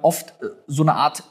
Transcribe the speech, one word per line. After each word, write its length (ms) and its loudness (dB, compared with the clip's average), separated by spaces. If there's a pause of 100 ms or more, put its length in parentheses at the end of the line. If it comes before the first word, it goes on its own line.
oft, 280 0 (120)
äh, 40 -6 (220)
so 140 -2
eine 140 4
Art 360 -2